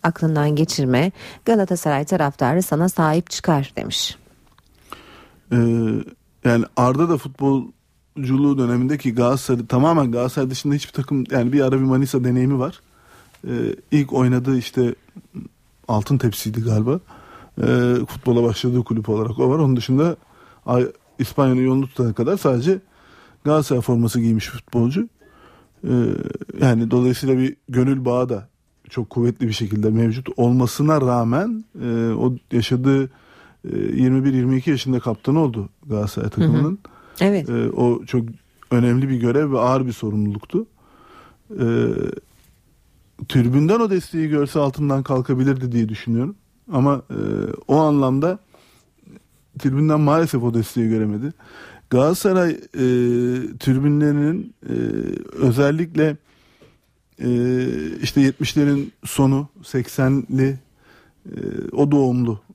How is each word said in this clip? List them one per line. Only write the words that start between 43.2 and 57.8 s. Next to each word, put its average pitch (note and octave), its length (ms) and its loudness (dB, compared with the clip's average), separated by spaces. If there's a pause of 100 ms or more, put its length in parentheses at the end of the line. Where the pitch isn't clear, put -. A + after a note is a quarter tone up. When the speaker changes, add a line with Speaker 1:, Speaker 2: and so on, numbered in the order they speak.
Speaker 2:
tribünden C#3 500 2
o A3+ 100 0
desteği E3 400 -2
görse D3 300 0
altından C#3 440 0
kalkabilirdi C3 680 0
diye A#2 180 0
düşünüyorum. A#2 460 -4 (360)
Ama, C#3 380 2
e, A2+ 80 -8 (500)
o C3+ 100 4
anlamda D3 600 2 (1200)
tribünden D3+ 400 2
maalesef D3+ 440 2
o A#2+ 100 0
desteği A2+ 360 0
göremedi. A2 440 -2 (560)
Galatasaray, F3 600 2
e, - 60 -4 (1000)
tribünlerinin, D3 960 0 (160)
e, - 40 -4 (640)
özellikle, D3+ 840 2 (1040)
e, B2 60 0 (720)